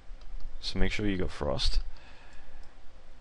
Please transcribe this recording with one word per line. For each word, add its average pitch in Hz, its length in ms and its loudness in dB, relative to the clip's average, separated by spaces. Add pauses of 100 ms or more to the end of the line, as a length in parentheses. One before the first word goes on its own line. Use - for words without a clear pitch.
(600)
So - 200 2
make 92 100 8
sure 104 160 0
you 98 100 2
got 90 140 0
frost. - 480 4 (1400)